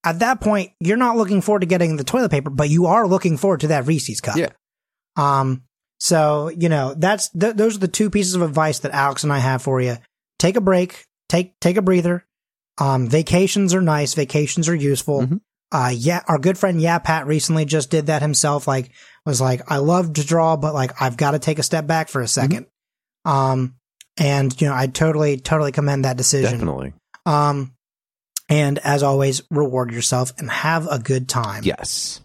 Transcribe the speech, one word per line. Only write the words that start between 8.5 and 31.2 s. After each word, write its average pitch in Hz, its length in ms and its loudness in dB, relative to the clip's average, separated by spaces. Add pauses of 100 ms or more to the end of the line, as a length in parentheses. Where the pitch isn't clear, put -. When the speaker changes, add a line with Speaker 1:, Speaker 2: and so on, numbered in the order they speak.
Speaker 1:
that 139 140 -6
Alex 139 300 0
and 147 80 0
I 143 60 2
have 131 240 0
for 131 180 0
you. 123 180 -2 (420)
Take 190 160 2
a 233 60 2
break, 185 440 0 (240)
take, 180 300 0
take 180 180 2
a 214 60 2
breather. 175 420 2 (540)
Um, 131 300 2
vacations 180 680 2
are 185 60 2
nice. 151 340 0
Vacations 151 520 -2
are 175 80 0
useful. 143 460 0
Speaker 2:
Mm-hmm. 135 160 -2 (360)
Speaker 1:
Uh, 127 200 0
yeah, 156 340 -2
our 156 120 2
good 185 180 0
friend 180 240 0
Yeah 170 160 2
Pat 160 300 -2
recently 156 380 0
just 143 260 -2
did 151 160 0
that 151 160 0
himself. 147 440 0
Like, 131 240 -2 (340)
was 135 140 -2
like, 127 320 0
"I 143 60 0
love 165 360 2
to 147 120 -2
draw, 160 320 2
but, 151 160 -4
like, 131 280 -4
I've 127 140 -2
gotta 147 240 0
take 156 200 -2
a 143 40 -2
step 156 220 -2
back 160 240 -2
for 135 120 -4
a 117 40 -4
Speaker 2:
Mm-hmm. - 20 -6 (140)
Speaker 1:
second." 160 240 0 (580)
Um, 131 520 0 (420)
and, 139 420 0
you 151 80 2
know, 143 80 0
I 131 120 0
totally, 151 500 0
totally 147 340 0
commend 139 340 0
that 127 120 -2
decision. 127 360 0
Speaker 2:
Definitely. 71 400 -4 (320)
Speaker 1:
Um, 147 480 0 (760)
and 143 300 2
as 143 240 0
always, 139 480 2
reward 127 420 0
yourself 127 460 -2
and 127 100 -8
have 160 380 -2
a 147 120 -4
good 127 300 -2